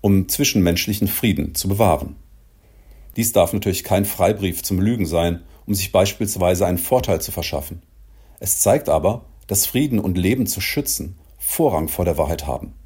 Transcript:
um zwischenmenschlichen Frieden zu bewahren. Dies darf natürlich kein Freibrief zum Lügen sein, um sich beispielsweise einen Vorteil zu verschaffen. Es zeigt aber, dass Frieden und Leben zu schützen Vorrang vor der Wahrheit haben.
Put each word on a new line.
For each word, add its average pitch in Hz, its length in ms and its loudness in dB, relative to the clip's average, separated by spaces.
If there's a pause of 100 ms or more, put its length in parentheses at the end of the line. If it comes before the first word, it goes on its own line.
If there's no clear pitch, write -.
um 98 260 4
zwischenmenschlichen 98 800 0
Frieden - 460 -2
zu - 140 -4
bewahren. 98 480 0 (1000)
Dies 113 160 0
darf 92 220 4
natürlich 98 280 -2
kein 98 220 2
Freibrief 95 580 0
zum 95 160 -2
Lügen 104 280 0
sein, 85 360 0 (240)
um 104 60 -2
sich 95 180 -4
beispielsweise 95 760 2
einen 90 100 0
Vorteil 87 460 0
zu - 100 -10
verschaffen. 76 480 -8 (580)
Es - 220 -4
zeigt 127 300 2
aber, 90 340 0 (220)
dass 98 180 0
Frieden 127 340 2
und 90 200 0
Leben 104 280 2
zu 98 140 -4
schützen - 560 -4 (220)
Vorrang 82 500 0
vor - 160 -2
der 82 140 0
Wahrheit 76 280 -2
haben. - 280 -6 (120)